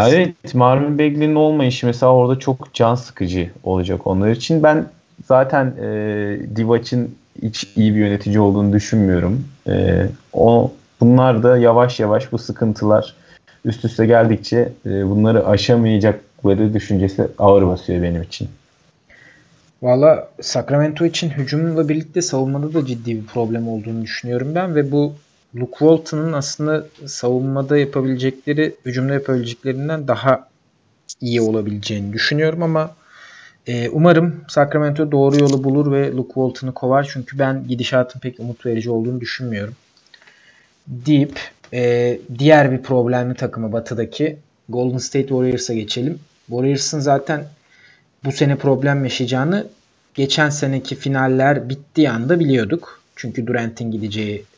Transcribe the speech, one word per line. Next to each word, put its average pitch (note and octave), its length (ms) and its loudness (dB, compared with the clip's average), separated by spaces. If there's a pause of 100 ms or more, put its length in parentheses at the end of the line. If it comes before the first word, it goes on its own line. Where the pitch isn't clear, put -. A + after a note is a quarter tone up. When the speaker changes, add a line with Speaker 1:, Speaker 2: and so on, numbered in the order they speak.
Speaker 1:
evet, F3 440 0
Marvin C3+ 460 2
Bagley'nin D3+ 360 0
olmayışı D3+ 500 0
mesela B2 280 2
orada B2+ 260 2
çok - 340 -6
can A#2 220 2
sıkıcı F#2 540 -4 (140)
olacak F#2 440 -2
onlar G2 240 0
için. D3+ 320 0
Ben D#3 220 4 (400)
zaten, C3+ 400 2
e, G#2+ 760 -4 (160)
Divac'ın A#2+ 600 0 (260)
hiç - 340 -8
iyi G#2+ 200 4
bir G#2+ 40 2
yönetici G#2 400 2
olduğunu G2+ 340 4
düşünmüyorum. G2+ 720 2 (220)
E, F#2 380 2 (280)
o, A#2 380 4 (300)
bunlar B2 420 6
da B2 140 6
yavaş A#2+ 420 4
yavaş G#2+ 320 0
bu A#2+ 60 -4
sıkıntılar G#2+ 760 0 (500)
üst A2+ 200 -4
üste A2+ 200 0
geldikçe, A2+ 640 4 (160)
e, G2 240 0
bunları G#2+ 380 2
aşamayacakları G#2+ 1300 2
düşüncesi G2 540 0 (100)
ağır G2 300 6
basıyor F2+ 360 -2
benim E2+ 180 -2
için. - 260 -10 (1300)
Speaker 2:
Valla C3 460 4 (140)
Sacramento D3+ 640 0
için E3 240 -2
hücumla D3 600 -2
birlikte D#3 320 -2
savunmada C#3 520 -2
da D#3 120 -2
ciddi A#2 300 -6
bir G#2+ 100 -8
problem A#2 420 -4
olduğunu A2+ 340 -6
düşünüyorum B2 540 -6
ben F3 200 -4
ve C#3+ 160 0
bu D3 220 0 (420)
Luke B2 240 -8
Walton'ın D#3+ 540 2
aslında D3+ 520 -4 (200)
savunmada C3+ 720 -2
yapabilecekleri, C3+ 960 -2 (100)
hücumda C3 280 -2
yapabileceklerinden C3+ 920 -4
daha C3 400 0 (720)
iyi A#2+ 200 -2
olabileceğini G#2 720 -4
düşünüyorum D#3 500 -2
ama, D#3+ 320 -2 (720)
e, A#2+ 220 -4
umarım E3 460 4 (120)
Sacramento D3 640 0
doğru C#3 280 2
yolu C#3 240 2
bulur C#3+ 280 0
ve C#3 200 0
Luke B2+ 220 -6
Walton'ı C3 400 -4
kovar C#3 400 0
çünkü C3+ 260 -10
ben C3+ 280 -2
gidişatın B2+ 520 -2
pek B2 200 -10
umut A#2 260 -12
verici A#2 240 -2
olduğunu A#2+ 320 -2
düşünmüyorum. A2+ 520 -8 (1120)
Deyip, C3+ 520 0 (340)
e, A#2+ 460 0 (200)
diğer C#3+ 320 6
bir C3 100 -2
problemli B2 540 0
takımı A2+ 360 -6
batıdaki A#2 680 -4 (320)
Golden B2 280 -2
State C3+ 300 -2
Warriors'a B2+ 460 -2
geçelim. A#2+ 460 -6 (280)
Warriors'ın C3+ 520 -2
zaten D3 440 -2 (800)
bu C#3 80 -4
sene C#3 240 0
problem C#3 480 0
yaşayacağını C3 640 -2 (460)
geçen C#3+ 360 0
seneki C3+ 460 -4
finaller C3 720 0
bittiği C#3+ 400 0
anda B2 300 0
biliyorduk. C3+ 600 -2 (140)
Çünkü A#2 320 -8
Durant'in A#2 440 -4
gideceği G#2 520 -6 (140)